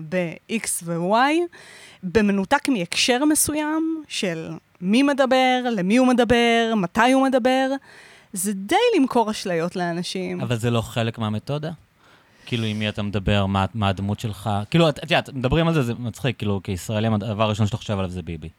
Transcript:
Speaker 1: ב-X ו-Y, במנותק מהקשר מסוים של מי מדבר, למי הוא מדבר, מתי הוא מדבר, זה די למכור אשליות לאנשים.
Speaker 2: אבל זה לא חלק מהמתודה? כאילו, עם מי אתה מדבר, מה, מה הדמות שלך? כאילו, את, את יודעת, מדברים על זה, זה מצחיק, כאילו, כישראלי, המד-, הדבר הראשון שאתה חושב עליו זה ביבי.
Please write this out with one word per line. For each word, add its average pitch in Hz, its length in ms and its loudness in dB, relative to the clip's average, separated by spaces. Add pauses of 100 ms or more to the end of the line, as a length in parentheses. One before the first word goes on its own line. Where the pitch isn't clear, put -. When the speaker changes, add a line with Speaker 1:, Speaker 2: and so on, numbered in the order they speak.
Speaker 1:
ב-X 180 580 -4 (160)
ו-Y, 180 480 2 (720)
במנותק 196 680 2
מהקשר 247 560 0
מסוים 311 840 0
של 165 420 -4 (320)
מי 208 220 4
מדבר, 254 580 2 (100)
למי 202 260 2
הוא 254 100 6
מדבר, 233 680 4
מתי 220 360 2
הוא 269 160 4
מדבר, 262 420 2 (640)
זה 196 200 -4
די 196 220 -2 (220)
למכור 233 340 2
אשליות 175 440 -4
לאנשים. 180 680 -4
Speaker 2:
אבל 123 140 -2
זה 117 160 0
לא 117 100 2
חלק 113 380 -4
מהמתודה? 139 520 -4 (760)
כאילו, 117 200 -2
עם 107 140 -2
מי 107 100 -2
אתה 104 140 -4
מדבר, 101 420 0
מה, 98 280 2
מה 104 160 0
הדמות 98 300 -2
שלך? 110 300 -6 (200)
כאילו, 165 200 4
את, 139 80 -2
את - 60 -12
יודעת, 151 260 0
מדברים 147 380 0
על 165 60 2
זה, 156 100 2
זה 117 160 -2
מצחיק, 120 380 -4
כאילו, 101 260 -2
כישראלי, 107 440 -2
המד-, 107 160 2
הדבר 107 200 -2
הראשון 107 220 2
שאתה 104 120 -2
חושב 104 220 -6
עליו 92 100 -4
זה 90 120 -8
ביבי. 80 380 -10